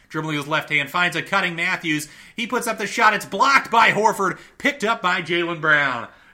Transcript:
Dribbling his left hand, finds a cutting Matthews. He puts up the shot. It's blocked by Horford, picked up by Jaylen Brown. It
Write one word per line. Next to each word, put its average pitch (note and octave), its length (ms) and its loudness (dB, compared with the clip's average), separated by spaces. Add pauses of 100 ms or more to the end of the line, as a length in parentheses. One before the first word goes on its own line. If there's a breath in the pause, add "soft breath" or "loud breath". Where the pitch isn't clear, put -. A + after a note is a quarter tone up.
Dribbling D#3 280 -4
his C#3+ 120 -6
left D3+ 220 -2
hand, C#3+ 200 -2
finds F3 240 0
a D#3+ 80 -4
cutting F#3 320 -2
Matthews. E3+ 540 -4 (260 loud breath)
He A3 140 -6
puts A#3+ 180 -2
up A3 120 -4
the G#3 100 -6
shot. G#3+ 260 4
It's G3 100 -4
blocked B3+ 460 2
by A3 220 6
Horford, G3 480 2 (180 loud breath)
picked C#4 240 -2
up A3+ 180 -2
by F#3 220 0
Jaylen E3+ 380 -2
Brown. C#3+ 420 2
It G#2 80 -14 (240 loud breath)